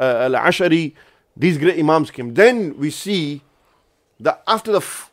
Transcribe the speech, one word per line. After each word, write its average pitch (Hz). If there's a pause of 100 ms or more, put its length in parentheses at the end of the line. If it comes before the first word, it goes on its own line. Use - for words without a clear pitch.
uh, 127
al-Ash'ari. 165 (440)
These 156
great 160
Imams 156
came. 120
Then 202
we 143
see 151 (760)
that -
after 214
the 196
f-, -